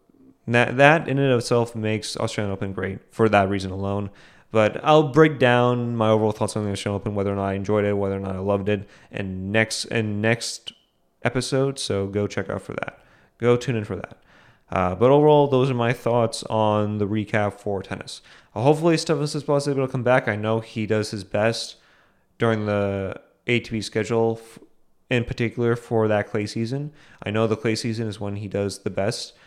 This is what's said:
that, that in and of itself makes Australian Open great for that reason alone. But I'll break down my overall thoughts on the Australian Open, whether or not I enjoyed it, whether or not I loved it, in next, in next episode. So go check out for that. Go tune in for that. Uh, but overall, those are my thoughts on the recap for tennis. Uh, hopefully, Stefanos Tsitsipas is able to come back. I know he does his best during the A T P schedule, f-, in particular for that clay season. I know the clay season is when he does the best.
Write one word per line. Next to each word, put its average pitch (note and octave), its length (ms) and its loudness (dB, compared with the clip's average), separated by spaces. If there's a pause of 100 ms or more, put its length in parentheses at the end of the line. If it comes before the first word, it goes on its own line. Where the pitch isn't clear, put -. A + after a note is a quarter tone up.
(460)
that, A#2+ 300 2
that C#3+ 320 6
in C3+ 100 0
and C#3 140 2
of A#2+ 80 2
itself A#2 340 0
makes G#2+ 420 -4
Australian G#2+ 360 -4
Open G2 200 -6
great F#2+ 280 -6 (100)
for A2+ 180 2
that G2+ 200 4
reason F#2+ 220 -4
alone. G2 400 -6 (400)
But A2 340 2
I'll D3+ 240 6
break D3+ 300 4
down B2 580 4
my A2 140 4
overall A2 220 4
thoughts - 240 -4
on G#2+ 80 -2
the G2+ 80 -2
Australian G2+ 280 -4
Open, G#2 140 -6
whether G2+ 180 -2
or G2+ 40 -4
not G2 100 -2
I G2 80 -2
enjoyed G2+ 320 0
it, G2+ 80 2
whether G2 220 -2
or G2 40 -6
not F#2+ 160 -6
I - 20 -8
loved G2 300 0
it, G#2 180 0 (240)
in F#2+ 400 -6
next, A2 360 0
in G#2+ 340 -2
next - 540 -2 (480)
episode. C3+ 560 -2
So G2 280 -2
go G2+ 200 -2
check G2 240 -6
out - 100 -6
for - 140 -12
that. - 240 -10 (400)
Go A#2+ 180 4
tune B2 200 -2
in G#2+ 80 -4
for G2 120 -6
that. - 220 -12 (520)
Uh, F2+ 240 0
but A2+ 160 4
overall, D3 380 6
those C3 220 2
are C3 40 0
my A#2 180 0
thoughts A#2 520 0
on G#2+ 540 0
the G2+ 80 0
recap G#2 480 -2
for G2 280 -6
tennis. - 400 -12 (320)
Uh, G#2 80 -4
hopefully, D#3 340 4
Stefanos D3+ 380 -2
Tsitsipas D3 240 0
is C#3+ 100 -4
able C3+ 180 0
to C3 60 -8
come B2+ 100 -4
back. B2+ 260 2
I G#2 80 0
know A2 240 0
he A2 260 -6
does G#2+ 240 0
his G2+ 140 -8
best A2 520 -2 (600)
during A2 260 0
the G2 560 -2 (260)
A A#2+ 140 2
T - 100 -10
P A2+ 120 -4
schedule, A2+ 600 -2
f-, - 160 -20 (520)
in A#2+ 140 2
particular A#2 520 -2
for A2 320 0
that G#2 220 0
clay G#2 160 -4
season. C3 440 -6 (320)
I - 80 -6
know A2 160 2
the G#2+ 100 0
clay A2+ 180 -2
season A2+ 340 -4
is G2+ 100 -10
when G2+ 180 -8
he G#2 120 -10
does G2+ 300 -2
the - 120 -8
best. G2 440 -4 (120)